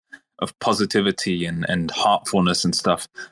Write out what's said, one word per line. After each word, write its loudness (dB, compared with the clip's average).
of -6
positivity 0
and, -4
and -2
heartfulness 2
and 0
stuff 0